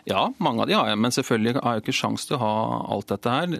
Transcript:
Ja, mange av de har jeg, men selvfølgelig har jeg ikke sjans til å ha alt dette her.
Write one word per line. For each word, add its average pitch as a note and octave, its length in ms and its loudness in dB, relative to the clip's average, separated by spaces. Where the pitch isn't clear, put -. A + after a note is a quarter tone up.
Ja, G2+ 200 2
mange B2 200 2
av - 80 2
de F#3+ 80 4
har A#2+ 140 2
jeg, G#2+ 100 0
men B2 140 2
selvfølgelig A#2+ 420 2
har A#2+ 200 0
jeg G#2+ 60 -6
ikke - 140 -2
sjans A2 300 -2
til D3+ 100 -2
å B2 60 -4
ha G#2+ 80 2
alt G2+ 160 -2
dette A#2 260 -2
her. E3+ 240 -2